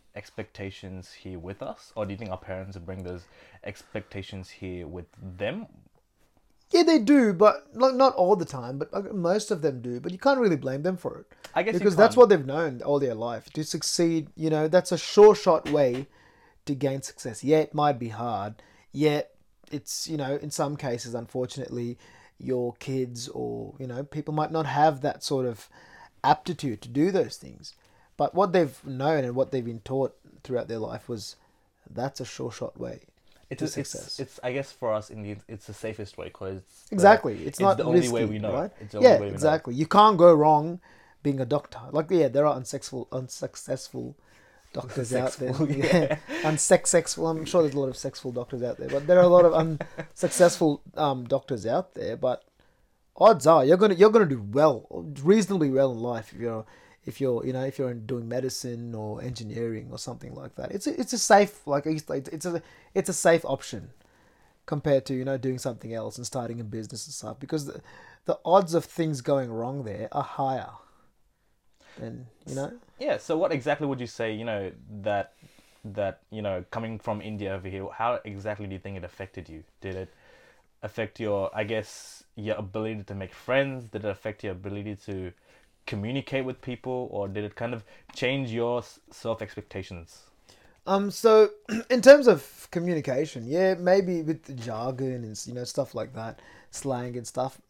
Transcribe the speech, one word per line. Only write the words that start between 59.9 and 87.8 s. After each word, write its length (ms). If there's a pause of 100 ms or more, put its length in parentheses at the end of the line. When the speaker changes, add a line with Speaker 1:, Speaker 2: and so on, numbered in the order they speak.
Speaker 2:
or 80
something 380
like 180
that. 160
It's 160
a, 140
it's 120
a 60
safe, 480
like, 180
it's, 240
it's 380
a, 160 (320)
it's 140
a 40
safe 320
option 460 (760)
compared 380
to, 100
you 100
know, 120
doing 220
something 340
else 240
and 80
starting 360
a 40
business 420
and 60
stuff, 280
because 260
the, 160 (440)
the 180
odds 300
of 100
things 360
going 300
wrong 320
there 300
are 100
higher 480 (1300)
than, 280 (200)
you 80
know? 180 (260)
Speaker 1:
Yeah, 200
so 180
what 160
exactly 340
would 140
you 60
say, 280
you 100
know, 280 (300)
that, 320 (500)
that, 360 (100)
you 120
know, 280
coming 280
from 220
India 340
over 140
here, 240
how 320
exactly 420
do 60
you 60
think 180
it 80
affected 440
you? 160 (160)
Did 160
it 180 (680)
affect 380
your, 340
I 100
guess, 600 (120)
your 200
ability 480
to 100
make 200
friends? 500
Did 200
it 60
affect 340
your 80
ability 440 (100)
to 260 (540)
communicate 580
with 160
people? 500
Or 180
did 160
it 120
kind 180
of 100 (300)